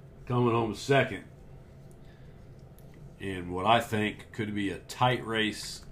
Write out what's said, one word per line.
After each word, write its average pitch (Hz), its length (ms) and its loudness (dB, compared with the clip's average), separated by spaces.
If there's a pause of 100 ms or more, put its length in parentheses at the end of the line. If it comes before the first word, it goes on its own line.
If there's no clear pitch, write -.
(260)
Coming 123 280 4
home 113 200 0
second 131 520 2 (1900)
in 92 320 -6
what 90 140 -2
I 117 160 6
think 107 500 -2
could 107 240 -4
be 101 160 -2
a 82 80 -6
tight - 480 0
race 110 540 -2 (100)